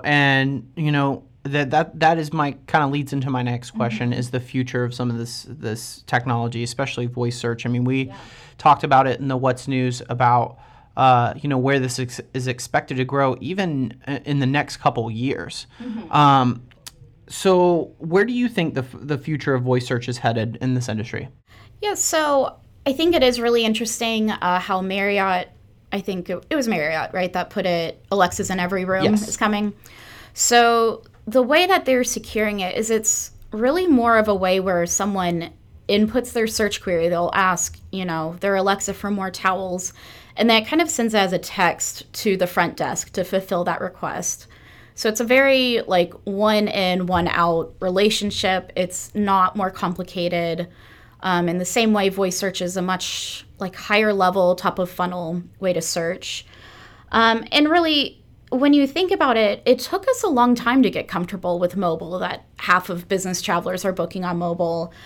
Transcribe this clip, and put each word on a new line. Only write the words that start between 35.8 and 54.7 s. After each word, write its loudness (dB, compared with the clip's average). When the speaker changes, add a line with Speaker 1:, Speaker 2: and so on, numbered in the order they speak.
Speaker 2:
inputs 2
their 0
search -2
query. 0
They'll 0
ask, 2
you -6
know, -4
their 0
Alexa 0
for -6
more -4
towels, -2
and 4
that 4
kind 2
of 0
sends -2
it 2
as 2
a 0
text -2
to 0
the 0
front -2
desk -6
to -2
fulfill -2
that -2
request. -8
So -2
it's 0
a 0
very, 4
like, 0
one 2
in, 0
one 0
out 0
relationship. 0
It's -6
not 2
more -2
complicated. -4
Um, 0
in -2
the -4
same 2
way, 2
voice -2
search -4
is -4
a -2
much, -6
like, -8
higher 2
level, 2
top -2